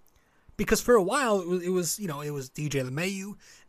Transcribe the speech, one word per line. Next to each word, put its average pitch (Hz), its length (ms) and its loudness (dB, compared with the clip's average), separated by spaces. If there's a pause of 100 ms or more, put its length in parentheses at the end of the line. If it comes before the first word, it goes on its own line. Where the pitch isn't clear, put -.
(560)
Because 208 240 2
for 247 140 4
a 214 80 8
while, 214 380 2
it 170 80 -6
was, 180 140 0
it 180 80 -2
was, 180 280 0
you 208 80 -6
know, 147 140 -6
it 147 100 -6
was 139 180 -6
D 151 200 -6
J 135 120 -2
LeMahieu, 190 540 -4 (340)